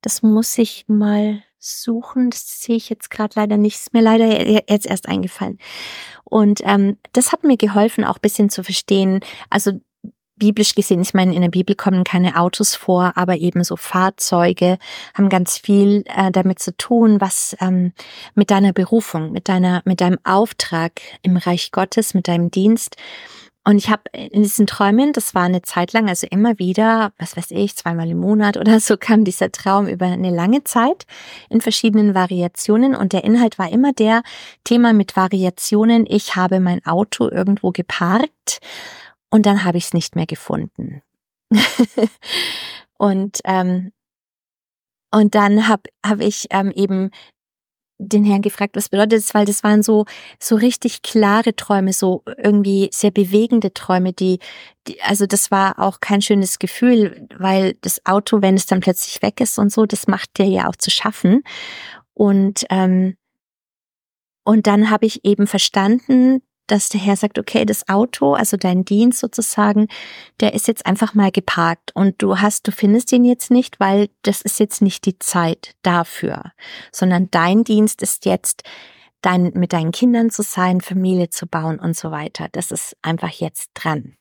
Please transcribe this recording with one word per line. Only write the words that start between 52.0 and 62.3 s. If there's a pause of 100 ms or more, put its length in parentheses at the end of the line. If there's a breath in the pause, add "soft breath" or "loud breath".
irgendwie
sehr
bewegende
Träume,
die, (480 loud breath)
die,
also
das
war
auch
kein
schönes
Gefühl,
weil
das
Auto,
wenn
es
dann
plötzlich
weg
ist
und
so,
das
macht
dir
ja
auch
zu
schaffen. (720 loud breath)
Und,